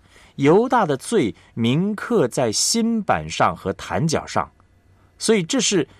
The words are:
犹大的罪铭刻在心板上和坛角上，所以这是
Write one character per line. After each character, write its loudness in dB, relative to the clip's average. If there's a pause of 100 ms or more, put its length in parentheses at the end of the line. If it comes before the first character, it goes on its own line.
(360)
犹 4
大 2
的 0
罪 -2 (220)
铭 0
刻 0
在 -2
心 0
板 -2
上 0
和 -4
坛 -4
角 -2
上， -4 (680)
所 2
以 2
这 -2
是 0 (140)